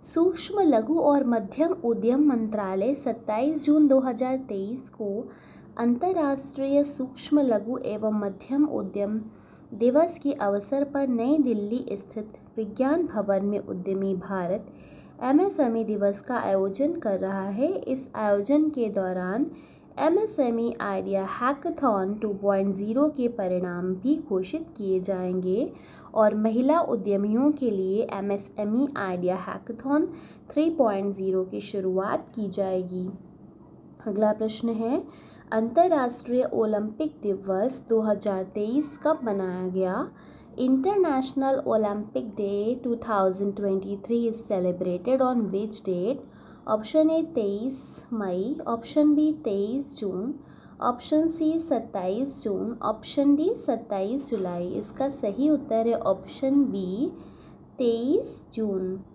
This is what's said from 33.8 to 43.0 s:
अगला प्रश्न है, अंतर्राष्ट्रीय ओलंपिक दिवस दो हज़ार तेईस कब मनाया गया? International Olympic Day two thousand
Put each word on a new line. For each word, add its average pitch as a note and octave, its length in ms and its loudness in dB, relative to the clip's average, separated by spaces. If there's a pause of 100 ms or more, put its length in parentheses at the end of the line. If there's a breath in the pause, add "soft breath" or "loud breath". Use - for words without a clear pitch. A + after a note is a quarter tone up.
अगला G#3+ 260 2
प्रश्न A3 380 -2
है, A3+ 320 -2 (500 loud breath)
अंतर्राष्ट्रीय B3 880 2 (120)
ओलंपिक G#3+ 680 0
दिवस G3 640 -2
दो A3+ 120 4
हज़ार G3+ 420 0 (120)
तेईस A#3 480 -2
कब D#4 220 2
मनाया F#3 440 -2
गया? F#3 420 -2 (480 loud breath)
International C4+ 1080 2
Olympic G#3+ 720 0
Day G#3 380 -2 (100)
two A#3 140 0
thousand G3 560 0